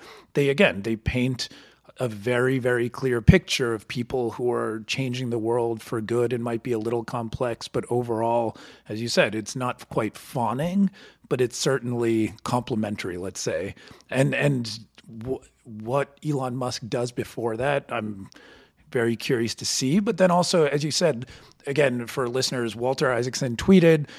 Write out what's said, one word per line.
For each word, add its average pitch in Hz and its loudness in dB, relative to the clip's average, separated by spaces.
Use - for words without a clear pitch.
they, 143 4
again, 139 2
they 113 -2
paint 123 -2
a 127 -2
very, 123 0
very 123 2
clear 120 -2
picture 127 6
of 107 -8
people 120 -4
who 123 -2
are 113 -2
changing 127 -4
the 117 -2
world 117 0
for - -6
good 117 0
and 120 -2
might 117 -4
be 127 -6
a 113 0
little 117 -2
complex, 117 -4
but - -4
overall, 117 0
as 107 -6
you 120 -4
said, 117 2
it's 110 -6
not 123 -6
quite 110 -2
fawning, 165 0
but 127 0
it's 123 0
certainly 120 0
complimentary, 107 -2
let's 92 -8
say. 95 -4
And, 135 0
and 123 -2
w-, 120 -8
what 117 -4
Elon 131 -2
Musk 123 -6
does 123 -2
before 113 -4
that, 139 0
I'm 107 -6
very 117 2
curious 117 -2
to - -10
see. 139 2
But 208 0
then 185 6
also, 170 4
as 143 0
you 151 -2
said, 135 0
again, 131 2
for 123 -2
listeners, 120 -2
Walter 131 0
Isaacson 120 -2
tweeted 165 8